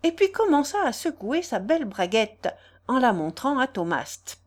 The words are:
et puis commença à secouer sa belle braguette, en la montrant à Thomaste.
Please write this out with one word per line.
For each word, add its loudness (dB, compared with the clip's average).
et 4
puis 2
commença 2
à 0
secouer -4
sa -4
belle 0
braguette, -2
en 2
la 4
montrant -2
à 2
Thomaste. -6